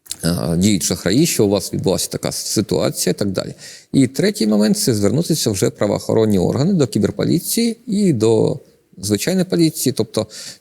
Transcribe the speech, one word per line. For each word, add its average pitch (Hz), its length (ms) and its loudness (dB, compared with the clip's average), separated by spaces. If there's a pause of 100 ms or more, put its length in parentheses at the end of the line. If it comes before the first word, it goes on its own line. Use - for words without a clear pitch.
(240)
е, 82 340 -2
діють 95 260 2
шахраї, 98 420 0
що 117 200 2
у 98 40 2
вас 101 240 -2
відбулася - 360 -2
така - 220 -6
ситуація - 800 -2
і - 80 -4
так 101 120 -2
далі. 135 220 -6 (400)
І 131 140 4
третій 208 400 -2
момент — 208 320 2
це 120 160 0
звернутися 117 560 0
вже 104 160 0
в - 40 -4
правоохоронні 107 680 0
органи, 143 340 2
до 147 140 2
кіберполіції 180 920 0 (100)
і 196 260 2
до 110 460 2 (380)
звичайної 160 480 0
поліції. 165 480 0
Тобто, 110 340 -4 (340)